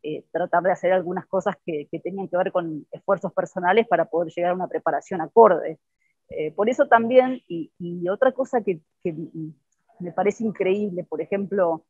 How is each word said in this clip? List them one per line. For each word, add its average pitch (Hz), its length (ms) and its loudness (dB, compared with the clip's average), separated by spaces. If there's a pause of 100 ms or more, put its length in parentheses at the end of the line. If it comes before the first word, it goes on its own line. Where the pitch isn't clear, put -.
eh, 151 300 -8
tratar 175 320 -2
de 185 80 2
hacer 180 220 0
algunas 180 340 -2
cosas 190 280 -2 (100)
que, 151 260 -6
que 180 80 -8
tenían 185 300 -8
que 175 80 -2
ver 185 140 0
con 165 400 -4
esfuerzos 190 420 -4
personales 185 540 0
para 165 180 2
poder 160 280 -2
llegar 175 180 -2
a 180 40 0
una 185 140 -6
preparación 160 520 -4
acorde. 160 580 6 (500)
Eh, 151 240 -6
por 214 160 0
eso 269 180 2
también, 254 600 4
y, 165 280 -8
y 175 300 -6
otra 240 240 2
cosa 254 320 -2
que, 175 160 -2 (240)
que 175 100 -4 (840)
me 175 140 -8
parece 226 320 0
increíble, 190 580 -2
por 156 180 -8
ejemplo 190 680 -2